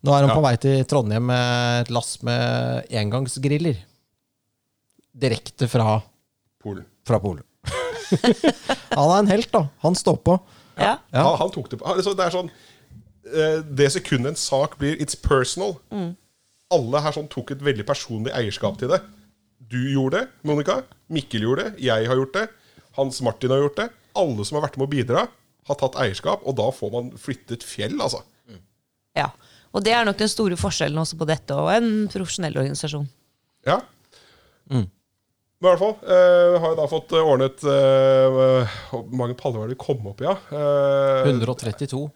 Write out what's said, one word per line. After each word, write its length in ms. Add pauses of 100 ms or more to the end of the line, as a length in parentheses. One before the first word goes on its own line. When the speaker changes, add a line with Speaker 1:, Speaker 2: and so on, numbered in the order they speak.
Speaker 1:
Nå 140
er 40
han 80
Speaker 2:
Ja. 60
Speaker 1:
på 60
vei 140
til 300
Trondheim 400
med 560
et 100
lass 320
med 680
engangsgriller. 880 (1400)
Direkte 520
fra 340 (640)
Speaker 2:
Polen. 220 (180)
Speaker 1:
Fra 160
Polen. 240 (200)
<laughs> 1300
Han 200
er 80
en 80
helt 240
da. 140 (140)
Han 160
står 220
på. 200 (400)
Speaker 3:
Ja. 200 (140)
Speaker 1:
Ja. 120
Speaker 2:
Ja, 120
han 160
tok 180
det 100
på. 80
Altså, 280
det 100
er 80
sånn, 160 (760)
eh, 400
det 280
sekundet 420
en 60
sak 380
blir, 220
it's 160
personal. 640 (140)
Speaker 3:
Mm. 180 (640)
Speaker 2:
Alle 320
her 120
sånn 140
tok 220
et 120
veldig 240
personlig 480
eierskap 440
til 120
det. 100 (600)
Du 180
gjorde 400
det, 60 (180)
Monica. 380 (280)
Mikkel 360
gjorde 240
det. 140
Jeg 240
har 120
gjort 160
det. 100 (500)
Hans 260
Martin 300
har 120
gjort 160
det. 100 (260)
Alle 320
som 120
har 80
vært 120
med 100
å 20
bidra, 340 (420)
har 120
tatt 160
eierskap, 480
og 140
da 140
får 200
man 240
flyttet 480
fjell, 360
altså. 240 (920)
Speaker 3:
Ja, 140 (440)
og 100
det 80
er 160
nok 120
den 120
store 280
forskjellen 400
også 200
på 80
dette 280
og 160
en 200 (200)
profesjonell 480
organisasjon. 480 (580)
Speaker 2:
Ja. 120 (920)
Speaker 1:
Mm. 180 (760)
Speaker 2:
Men 60
i 20
hvert 140
fall, 180
eh, 560
har 140
jeg 80
da 80
fått, 260
eh, 140
ordnet, 340
eh, 1120 (180)
hvor 140 (100)
mange 240
paller 240
var 80
det 80
vi 60
kom 260
opp 140
i, 20
ja? 80 (160)
Eh, 800
Speaker 1:
Hundre 260
og 60
trettito. 400 (160)